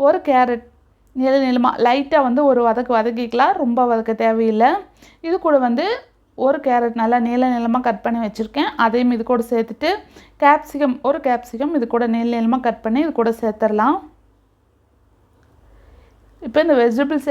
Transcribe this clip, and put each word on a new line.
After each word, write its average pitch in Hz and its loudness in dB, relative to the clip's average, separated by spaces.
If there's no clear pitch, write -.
ஒரு 330 4
கேரட் 247 0
நீள 262 2
நீளமா 247 2
லைட்டா 277 2
வந்து 247 0
ஒரு 240 2
வதக்கு 240 -2
வதக்கிக்கலாம், 240 -2
ரொம்ப 240 0
வதக்க 226 -2
தேவையில்லை. 226 2
இது 349 0
கூட 302 4
வந்து 247 -2
ஒரு 277 0
கேரட் 240 0
நல்லா 233 0
நீள 247 0
நீளமா 233 -2
கட் 208 -2
பண்ணி 233 -4
வச்சிருக்கேன், 220 -4
அதையும் 240 2
இது 226 -4
கூட 240 2
சேர்த்துட்டு 226 -2
கேப்சிகம், 285 2
ஒரு - 0
கேப்சிகம் 247 -4
இது 233 0
கூட 233 0
நீள 233 -2
நீளமா 233 0
கட் 233 -2
பண்ணி 226 0
இது 320 -2
கூட 226 2
சேர்த்துடலாம். 214 0
இப்ப 294 2
இந்த 302 4
வெஜிடபிள்ஸ் 277 0